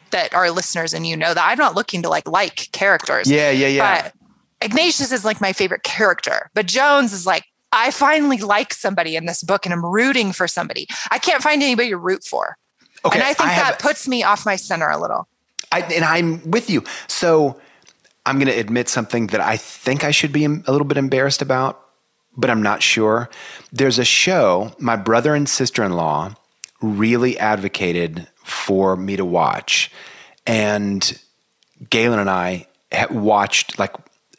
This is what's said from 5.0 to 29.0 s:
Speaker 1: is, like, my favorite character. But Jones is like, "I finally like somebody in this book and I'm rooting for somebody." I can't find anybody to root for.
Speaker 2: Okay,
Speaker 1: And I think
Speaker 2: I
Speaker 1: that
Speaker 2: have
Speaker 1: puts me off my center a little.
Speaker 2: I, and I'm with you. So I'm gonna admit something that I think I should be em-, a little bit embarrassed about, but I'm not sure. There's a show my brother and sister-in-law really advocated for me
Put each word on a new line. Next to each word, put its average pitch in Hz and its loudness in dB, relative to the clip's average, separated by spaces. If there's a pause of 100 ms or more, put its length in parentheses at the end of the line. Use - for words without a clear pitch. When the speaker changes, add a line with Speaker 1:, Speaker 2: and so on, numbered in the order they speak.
Speaker 1:
is, 226 -2
like, 214 -2
my 190 0
favorite 185 -2
character. - 0
But 208 -2
Jones 262 2
is 180 -6
like, 180 0 (280)
"I 240 2
finally 285 2
like 208 -2
somebody 175 -2
in 160 -6
this 170 -6
book 196 0
and 180 -4
I'm 175 -2
rooting 226 2
for 180 0
somebody." - -6 (240)
I 233 0
can't 302 0
find 302 2
anybody 247 0
to 190 -2
root 180 -4
for. - -6 (480)
Speaker 2:
Okay, - 2
Speaker 1:
And 247 2
I 285 2
think - 0
Speaker 2:
I 180 2
Speaker 1:
that 277 2
Speaker 2:
have 262 0
Speaker 1:
puts - -2
me 247 0
off 202 2
my 202 0
center 165 -2
a 147 0
little. 165 -4 (460)
Speaker 2:
I, 170 2
and 165 -2
I'm 165 0
with 233 0
you. 170 0 (240)
So 156 2 (680)
I'm 135 0
gonna 139 2
admit 113 -2
something 117 -2
that 101 0
I 101 0
think - -4
I 147 0
should 147 0
be 147 2
em-, 151 0
a 131 2
little 143 2
bit 143 0
embarrassed 135 0
about, 135 -2 (560)
but 127 0
I'm 113 2
not 104 0
sure. 113 2 (420)
There's 127 2
a 123 2
show 113 2
my 120 0
brother 117 2
and 147 0
sister-in-law 90 -2 (480)
really 113 2
advocated 87 -2 (180)
for 95 0
me 98 -4